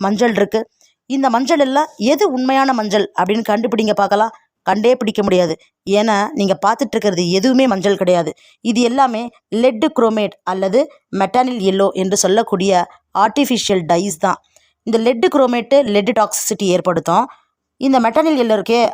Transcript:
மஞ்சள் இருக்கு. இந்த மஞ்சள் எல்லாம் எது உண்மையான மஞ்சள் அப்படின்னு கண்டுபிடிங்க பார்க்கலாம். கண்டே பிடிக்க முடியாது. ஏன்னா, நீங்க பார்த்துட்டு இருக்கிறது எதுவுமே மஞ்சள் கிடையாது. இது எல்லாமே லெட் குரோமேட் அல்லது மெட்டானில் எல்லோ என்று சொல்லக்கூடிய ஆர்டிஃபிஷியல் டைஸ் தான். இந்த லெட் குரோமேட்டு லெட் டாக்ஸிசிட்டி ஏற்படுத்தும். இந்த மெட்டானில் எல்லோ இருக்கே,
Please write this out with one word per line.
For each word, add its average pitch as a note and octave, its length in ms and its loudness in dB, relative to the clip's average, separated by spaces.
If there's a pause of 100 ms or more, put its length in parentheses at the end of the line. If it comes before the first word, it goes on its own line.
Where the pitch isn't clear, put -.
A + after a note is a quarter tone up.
மஞ்சள் G#3 340 0
இருக்கு. G3+ 260 0 (480)
இந்த C4+ 200 0
மஞ்சள் C4+ 360 2
எல்லாம் C#4 240 -2 (220)
எது G4+ 200 2
உண்மையான C4+ 420 0
மஞ்சள் G#3+ 400 0
அப்படின்னு G#3+ 360 -2
கண்டுபிடிங்க G#3+ 520 0
பார்க்கலாம். G3+ 320 0 (320)
கண்டே G#3 300 0
பிடிக்க A3 280 -4
முடியாது. F3+ 300 2 (340)
ஏன்னா, G#3 300 2 (160)
நீங்க G3 280 0
பார்த்துட்டு A3 340 -2
இருக்கிறது F#3+ 360 0
எதுவுமே B3 360 2
மஞ்சள் F#3+ 340 0
கிடையாது. F3 300 0 (340)
இது A3+ 160 0
எல்லாமே A#3+ 420 0 (400)
லெட் C4 240 2 (100)
குரோமேட் A3 480 0
அல்லது F#3+ 360 0 (380)
மெட்டானில் B3 420 0 (100)
எல்லோ G3 160 2 (160)
என்று F#3 200 -2
சொல்லக்கூடிய F#3+ 600 2 (400)
ஆர்டிஃபிஷியல் G#3+ 680 0
டைஸ் F3+ 340 -2
தான். F#3 140 -2 (480)
இந்த A3+ 200 0
லெட் B3 260 0
குரோமேட்டு B3 460 2 (160)
லெட் G#3 240 0
டாக்ஸிசிட்டி G#3 560 -2
ஏற்படுத்தும். F3 520 0 (540)
இந்த C4 180 2
மெட்டானில் C#4+ 440 2
எல்லோ A3 140 0
இருக்கே, A#3 240 0 (120)